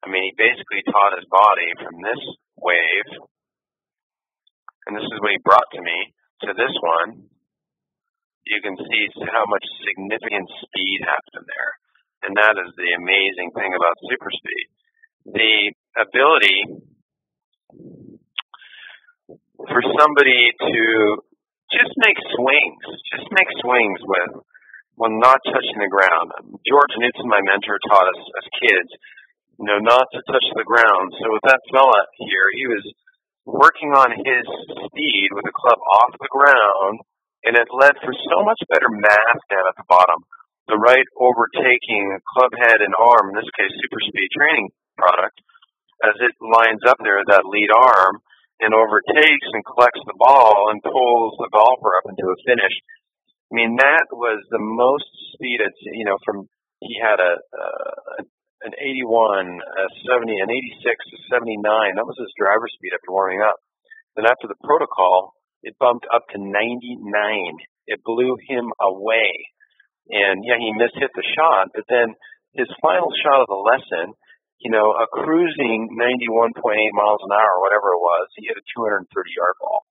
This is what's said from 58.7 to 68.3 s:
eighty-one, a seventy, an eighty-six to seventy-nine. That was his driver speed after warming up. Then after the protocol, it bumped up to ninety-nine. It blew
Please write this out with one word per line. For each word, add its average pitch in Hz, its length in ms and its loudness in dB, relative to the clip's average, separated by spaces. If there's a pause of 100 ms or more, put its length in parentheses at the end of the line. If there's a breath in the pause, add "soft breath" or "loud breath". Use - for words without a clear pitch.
eighty-one, 113 760 0 (140)
a - 220 -6 (180)
seventy, 117 400 -2
an 101 80 -4
eighty-six 123 480 -4
to - 180 -18 (140)
seventy-nine. 107 640 0
That 113 140 -6
was 127 100 -14
his 110 160 -14
driver 104 320 0
speed 90 300 -12
after 90 180 -12
warming 98 320 0
up. 104 160 -2 (560 soft breath)
Then 110 80 0
after 120 240 0
the - 140 -12
protocol, 95 720 0 (260)
it 110 160 -18
bumped 123 320 0
up 117 240 -2
to 101 80 -10
ninety-nine. 104 1120 -6 (300)
It 104 160 -10
blew 123 320 -2 (160)